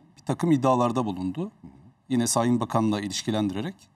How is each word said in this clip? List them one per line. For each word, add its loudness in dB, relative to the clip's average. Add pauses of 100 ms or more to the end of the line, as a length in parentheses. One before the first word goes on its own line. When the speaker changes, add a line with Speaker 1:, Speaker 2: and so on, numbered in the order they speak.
(160)
Speaker 1:
bir -20
takım 0
iddialarda 2
bulundu. -4
Speaker 2:
Hı -10
hı. -20 (380)
Speaker 1:
Yine 2
Sayın 2
Bakan'la 0
ilişkilendirerek. -4 (200)